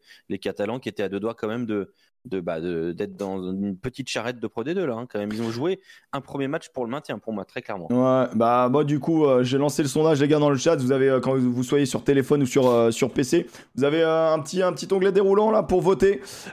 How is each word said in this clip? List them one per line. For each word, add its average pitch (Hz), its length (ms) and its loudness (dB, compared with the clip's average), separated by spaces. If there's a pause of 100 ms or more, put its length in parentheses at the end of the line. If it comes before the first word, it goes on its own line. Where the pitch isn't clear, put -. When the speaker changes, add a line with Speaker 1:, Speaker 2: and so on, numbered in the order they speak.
(300)
Speaker 1:
les 98 80 -6
Catalans, 104 420 -6
qui 120 100 -12
étaient 104 140 -8
à 95 60 -4
deux 98 100 -6
doigts 110 140 -4
quand 113 140 -8
même 117 180 -6
de, 104 260 -4 (340)
de, 95 140 -6
bah, 85 220 -4
de, 85 300 -4
d'être 95 240 -8
dans 95 360 -6
une 98 240 -4
petite 123 320 -10
charrette 120 320 -6
de 113 60 -6
Pro 113 180 -8
D 156 120 -6
deux, 190 100 -2
là, 127 80 -2
hein, 117 160 -8
quand - 80 -8
même. 104 160 -4
Ils 110 80 -6
ont 113 80 -4
joué 156 300 -4 (340)
un 139 80 -6
premier 139 260 -6
match 156 220 -8
pour 127 160 -6
le 113 60 -6
maintien, 139 260 -8
pour 110 160 -8
moi, 98 120 -6
très - 180 -12
clairement. 95 260 -10
Speaker 2:
Ouais, 127 460 2
bah, 120 360 2
moi, 147 120 4
du 147 160 -2
coup, 156 260 2
euh, 127 180 4
j'ai 127 140 0
lancé 143 240 0
le 151 60 -2
sondage, 156 340 2
les 147 60 4
gars, 151 100 4
dans 147 140 4
le 139 60 2
chat. 165 180 2
Vous 131 160 0
avez, 135 180 4
euh, 131 100 4
quand 131 160 0
vous 123 280 0
soyez 143 240 2
sur 127 160 -4
téléphone 143 400 2
ou - 20 2
sur, 127 220 4
euh, 117 240 4
sur 120 200 0
P - 120 0
C, 170 240 0 (260)
vous 120 100 -2
avez, 160 200 2
euh, 160 300 2
un 156 60 2
petit, 175 220 -4
un 180 120 0
petit 165 200 -10
onglet 196 180 2
déroulant, 196 380 4
là, 214 140 2
pour 180 180 0
voter. 190 400 2 (320)